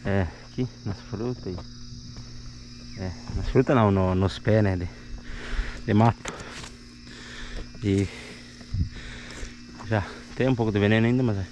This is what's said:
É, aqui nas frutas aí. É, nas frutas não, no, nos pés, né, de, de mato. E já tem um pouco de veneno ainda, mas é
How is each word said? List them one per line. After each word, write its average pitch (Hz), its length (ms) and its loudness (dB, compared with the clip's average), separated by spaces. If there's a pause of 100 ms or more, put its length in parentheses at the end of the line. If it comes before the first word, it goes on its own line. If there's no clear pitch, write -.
É, 98 220 2 (220)
aqui 123 200 -2 (160)
nas 104 180 -4
frutas 120 440 -6
aí. 92 100 -6 (1400)
É, 92 140 -4 (240)
nas 98 140 -2
frutas 135 260 6
não, 110 160 8
no, 92 240 4
nos 95 240 2
pés, 107 240 4
né, 95 120 4
de, 87 120 -2 (960)
de 107 80 2
mato. 110 400 6 (1500)
E 98 240 4 (1800)
já 104 160 2 (320)
tem 127 140 4
um 131 60 4
pouco 113 160 2
de 101 80 4
veneno 110 260 6
ainda, 123 160 4
mas 113 160 2
é 95 140 -2